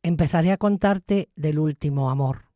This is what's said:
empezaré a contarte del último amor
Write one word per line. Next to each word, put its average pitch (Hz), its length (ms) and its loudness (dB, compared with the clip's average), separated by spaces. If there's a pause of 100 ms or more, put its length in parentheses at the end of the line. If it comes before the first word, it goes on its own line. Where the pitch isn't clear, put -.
empezaré 170 480 2
a 196 60 2
contarte 202 800 0
del 151 240 -2
último 143 500 -2
amor 135 460 -2